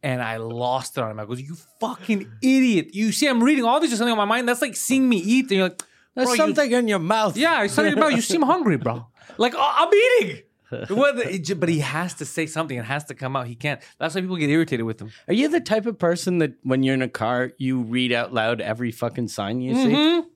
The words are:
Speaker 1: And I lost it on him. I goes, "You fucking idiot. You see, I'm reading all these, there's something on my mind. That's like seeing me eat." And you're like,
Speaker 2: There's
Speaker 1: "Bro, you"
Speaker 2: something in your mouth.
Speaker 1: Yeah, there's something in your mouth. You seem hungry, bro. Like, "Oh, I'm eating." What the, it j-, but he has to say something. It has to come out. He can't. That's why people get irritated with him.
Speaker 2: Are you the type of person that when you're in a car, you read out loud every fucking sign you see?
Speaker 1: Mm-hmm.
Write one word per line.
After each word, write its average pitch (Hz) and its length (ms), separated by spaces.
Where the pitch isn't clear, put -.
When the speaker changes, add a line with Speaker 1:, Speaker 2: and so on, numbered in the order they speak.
Speaker 1:
And 127 180
I 113 160
lost 120 600
it - 60
on 110 60
him. 107 100
I 107 40
goes, 123 160
"You 147 160
fucking 220 500
idiot. 254 520
You 214 180
see, 294 160
I'm 240 140
reading 269 220
all 254 160
these, 320 100
there's 233 80
something 240 140
on 226 60
my 202 80
mind. 240 200
That's 240 140
like 262 160
seeing 262 320
me 233 80
eat." 214 280
And 262 80
you're 190 180
like, - 120
Speaker 2:
There's 254 120
Speaker 1:
"Bro, 247 80
you" - 20
Speaker 2:
something 302 340
in 240 160
your 208 120
mouth. 196 400
Speaker 1:
Yeah, 311 220
there's 202 120
something 302 200
in 285 60
your 311 120
mouth. 262 40
You 233 60
seem 311 220
hungry, 277 340
bro. 117 300
Like, 240 180
"Oh, - 220
I'm 415 440
eating." 165 200
What 262 260
the, 233 200
it 180 100
j-, 190 100
but 165 140
he 165 100
has 151 360
to - 120
say - 200
something. 156 300
It 117 100
has 143 180
to 143 100
come 135 220
out. 127 100
He 120 80
can't. 127 260
That's 160 160
why 190 40
people 185 160
get 151 140
irritated 151 340
with 113 160
him. 107 120
Speaker 2:
Are - 40
you 247 160
the 330 120
type 214 260
of 226 100
person 175 420
that 151 160
when 131 180
you're 131 120
in 131 80
a 127 60
car, 123 480
you 131 260
read 120 280
out 120 240
loud 113 260
every 113 300
fucking 117 380
sign 107 320
you 127 160
see? 254 160
Speaker 1:
Mm-hmm. 320 440